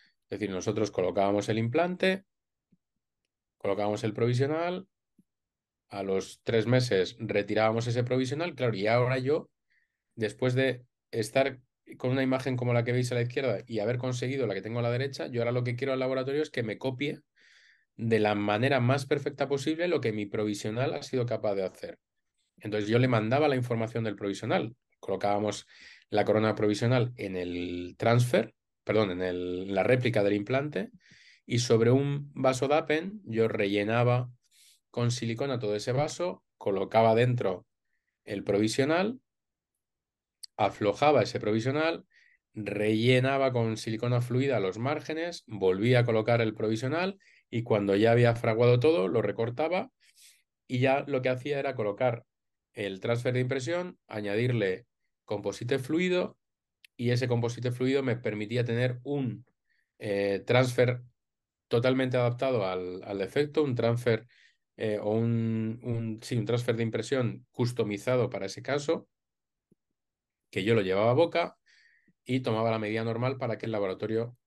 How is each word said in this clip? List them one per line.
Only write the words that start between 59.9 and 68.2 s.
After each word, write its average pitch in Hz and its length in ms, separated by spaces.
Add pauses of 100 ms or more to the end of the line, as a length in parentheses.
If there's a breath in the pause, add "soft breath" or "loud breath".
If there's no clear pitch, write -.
eh, 101 480
transfer 123 540 (680)
totalmente 127 480
adaptado 123 500
al, 92 380
al 101 140
defecto, 147 440
un 135 140
transfer, 117 500 (520 soft breath)
eh, 107 240
o 107 100
un, 113 720
un, 117 380
sí, - 160
un 101 80
transfer 120 320
de 117 60
impresión 113 680
customizado 120 800